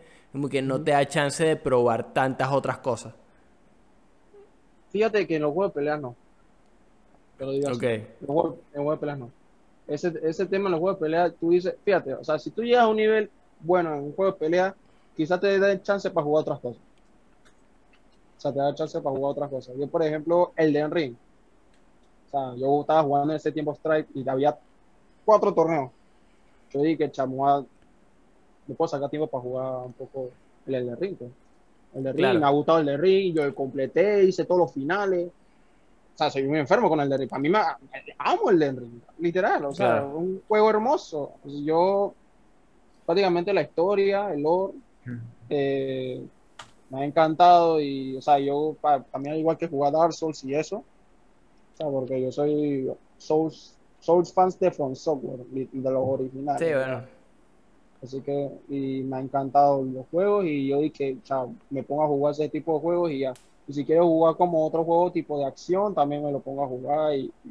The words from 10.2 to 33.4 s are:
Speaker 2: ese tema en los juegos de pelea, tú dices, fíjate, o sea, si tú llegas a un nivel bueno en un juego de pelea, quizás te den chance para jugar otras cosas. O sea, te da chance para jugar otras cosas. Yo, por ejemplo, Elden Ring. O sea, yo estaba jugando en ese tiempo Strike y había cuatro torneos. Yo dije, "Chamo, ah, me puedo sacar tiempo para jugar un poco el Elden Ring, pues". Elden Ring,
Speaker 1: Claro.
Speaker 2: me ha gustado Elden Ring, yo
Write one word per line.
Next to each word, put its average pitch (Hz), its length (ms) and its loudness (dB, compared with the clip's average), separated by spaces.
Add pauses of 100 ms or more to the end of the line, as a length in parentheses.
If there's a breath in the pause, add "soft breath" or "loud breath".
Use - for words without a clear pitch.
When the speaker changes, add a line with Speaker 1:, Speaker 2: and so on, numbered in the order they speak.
Speaker 2:
ese 165 240 -2
tema 190 200 -2
en 185 60 0
los 160 80 -2
juegos 190 200 -2
de 160 60 -2
pelea, 170 240 0
tú 170 200 -2
dices, 180 240 2 (100)
fíjate, 156 300 0
o - 100 -12
sea, 151 140 -2
si 151 120 -10
tú 220 120 -6
llegas 240 220 4
a 220 40 6
un 220 80 2
nivel 214 340 2 (300)
bueno 165 340 0
en 143 80 -6
un 147 120 -8
juego 190 180 2
de 185 60 -12
pelea, 180 360 0 (420 soft breath)
quizás 170 240 -2
te 196 180 2
den 196 240 2
chance 196 280 -2
para 165 140 -2
jugar 151 180 2
otras 147 180 -6
cosas. - 220 -10 (1600)
O - 20 -20
sea, 139 120 -4
te 139 60 -4
da 139 160 0
chance 156 260 -6
para 139 160 -4
jugar 139 160 -2
otras 143 180 -6
cosas. 127 280 -10
Yo, 143 100 -4
por 170 140 0
ejemplo, 160 540 0
Elden 151 340 2
Ring. 147 240 -4 (1120)
O - 20 -20
sea, 131 260 -4
yo 139 240 2
estaba 156 220 4
jugando 143 300 2
en 156 40 -2
ese 151 160 -2
tiempo 151 220 -4
Strike 156 400 -2
y 135 140 -6
había 139 280 2 (680)
cuatro 214 280 6
torneos. 160 380 0 (840)
Yo 139 100 -4
dije, 151 280 0
"Chamo, 135 380 -4
ah, 139 160 2 (1040)
me 139 80 -10
puedo 165 140 0
sacar 139 220 -4
tiempo 151 160 -2
para 131 160 -6
jugar 127 440 -6
un 123 60 -14
poco 131 380 -10 (360)
el 131 100 -4
Elden 123 240 -4
Ring, 185 160 -6
pues". 123 140 -14 (640)
Elden 135 200 -4
Ring, - 40 -4
Speaker 1:
Claro. 165 220 4
Speaker 2:
me 143 60 4
ha 139 40 6
gustado 147 280 4
Elden 143 220 0
Ring, 190 360 4
yo 143 180 0